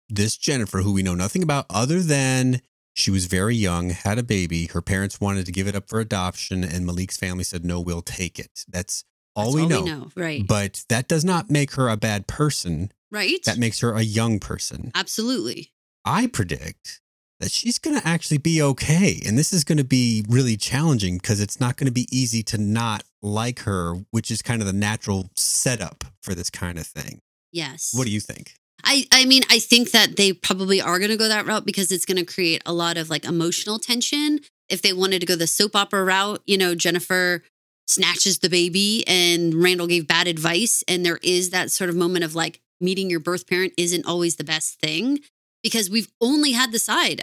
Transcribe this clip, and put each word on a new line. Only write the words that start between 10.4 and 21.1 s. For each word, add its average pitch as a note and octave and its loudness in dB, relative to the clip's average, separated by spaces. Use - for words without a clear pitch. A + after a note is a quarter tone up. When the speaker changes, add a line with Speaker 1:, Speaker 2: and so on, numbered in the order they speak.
Speaker 1:
But G2+ -2
that A#2+ -2
does D#3+ 2
not F3 0
make C#3+ 2
her C3 0
a A2 0
bad G#2 -2
person. F#2+ -2
Speaker 2:
Right. G#3+ -2
Speaker 1:
That A2 0
makes A#2 0
her A#2+ 0
a A2 0
young A2+ 2
person. - -8
Speaker 2:
Absolutely. F#3+ -4
Speaker 1:
I F3 2
predict - -6
that - -4
she's - -2
gonna D4 0
actually D#3+ 0
be E3 2
okay. D3 4
And G#2+ 2
this D#3+ 2
is F3 2
gonna D3+ 2
be A#2+ 2
really B2 4
challenging A2+ 0